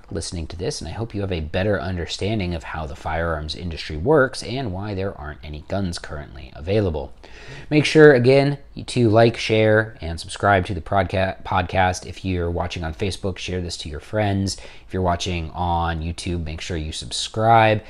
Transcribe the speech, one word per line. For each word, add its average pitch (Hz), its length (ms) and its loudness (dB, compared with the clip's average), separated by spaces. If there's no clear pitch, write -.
listening 82 360 -6
to - 100 -12
this, 120 240 -6
and - 80 -10
I - 40 -10
hope 110 220 -8
you 101 60 -4
have 98 100 -4
a 87 100 -2
better 92 380 -2
understanding 90 760 -4
of 80 100 -6
how 80 220 -8
the 73 100 -10
firearms 80 580 -4
industry 80 440 -8
works 131 440 2
and 117 300 -6
why 101 220 -6
there 95 260 -4
aren't 73 240 -12
any 76 240 -12
guns 92 300 -2
currently 69 580 -12
available. 85 560 -2
Make 147 160 4
sure, 151 300 10
again, 135 420 6
to 120 240 4
like, 117 260 6
share, 110 640 2
and 82 180 -6
subscribe 101 480 2
to 104 80 -4
the 85 60 -4
prodca-, 95 640 0
podcast. 92 640 0
If - 180 -14
you're 87 260 -2
watching 85 320 -4
on 80 120 -6
Facebook, 95 420 -4
share 92 240 -6
this 85 180 -8
to 80 120 -12
your 73 100 -10
friends. 98 560 -2
If - 80 -10
you're 92 80 0
watching 87 480 -2
on 85 500 -2
YouTube, 85 440 -6
make 78 180 -8
sure 87 160 -6
you 78 140 -6
subscribe. 110 960 4